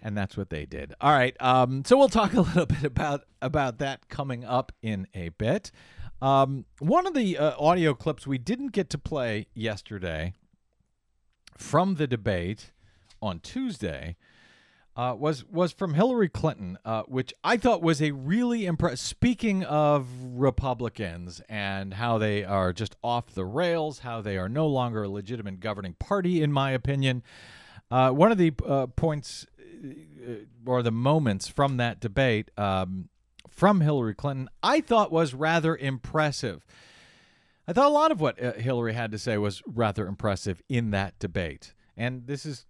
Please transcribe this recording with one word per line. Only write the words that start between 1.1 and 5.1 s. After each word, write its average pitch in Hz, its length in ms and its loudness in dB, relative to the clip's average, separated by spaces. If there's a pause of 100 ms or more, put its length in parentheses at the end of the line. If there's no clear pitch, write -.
right, 131 280 4
um, 127 460 2
so 247 100 8
we'll 269 140 6
talk 208 240 2
<laughs> - 0 -
a 240 80 4
little 170 240 2
bit 147 180 -2
about, 143 400 -2 (160)
about 131 380 -2
that 135 320 -8
coming 131 340 -8
up 123 280 -2 (100)
in 101 320 -4